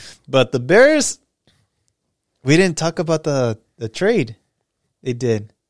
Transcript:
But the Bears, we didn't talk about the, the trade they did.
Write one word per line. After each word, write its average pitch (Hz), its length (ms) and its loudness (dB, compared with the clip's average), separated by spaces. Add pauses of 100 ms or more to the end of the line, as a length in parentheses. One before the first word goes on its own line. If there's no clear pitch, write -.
(280)
But 127 240 0
the 135 80 0
Bears, 247 580 2 (1200)
we 139 140 2
didn't 180 220 2
talk 165 200 -4
about 160 260 -2
the, 127 340 -2 (180)
the 113 120 -10
trade 180 480 -2 (680)
they 131 100 -6
did. 113 400 -4 (180)